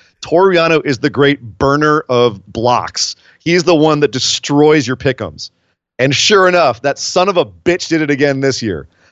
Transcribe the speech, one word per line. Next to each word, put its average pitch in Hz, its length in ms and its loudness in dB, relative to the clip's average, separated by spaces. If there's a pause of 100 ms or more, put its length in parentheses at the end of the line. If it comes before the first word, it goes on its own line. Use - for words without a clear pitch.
(200)
Toru 185 340 2
Yano 165 300 2
is 135 140 -2
the 147 120 -2
great 143 300 0 (180)
burner 151 500 2
of 120 440 0
blocks." 117 640 -2 (280)
He's 170 200 0
the 170 100 4
one 151 260 2
that 143 120 0
destroys 147 760 2
your 127 100 -4
pick'ems. 98 540 -6 (480)
And 135 160 0
sure 185 340 2
enough, 165 340 2
that 139 160 -4
son 185 300 -2
of 185 80 -2
a 156 80 2
bitch 175 440 -4
did 165 140 -2
it 147 80 -2
again 139 300 0
this 135 220 -2
year. 85 240 -6 (260)